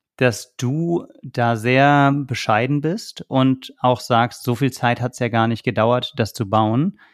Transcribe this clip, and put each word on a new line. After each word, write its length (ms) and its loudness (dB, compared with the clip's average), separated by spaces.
dass 400 -2
du 520 -2
da 340 -2
sehr 580 4
bescheiden 680 -2
bist 460 -6
und 520 0
auch 200 2
sagst, 440 0
so 120 -2
viel 160 0
Zeit 300 -2
hat's 180 -8
ja 80 -2
gar 200 0
nicht 160 -4
gedauert, 520 0
das 180 -2
zu 160 -6
bauen. 500 0